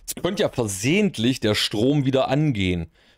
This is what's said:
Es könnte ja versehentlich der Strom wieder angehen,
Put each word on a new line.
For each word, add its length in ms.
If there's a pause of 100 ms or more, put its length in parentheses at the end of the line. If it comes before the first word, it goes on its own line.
Es 80
könnte 280
ja 80
versehentlich 880
der 140
Strom 500
wieder 240
angehen, 640 (280)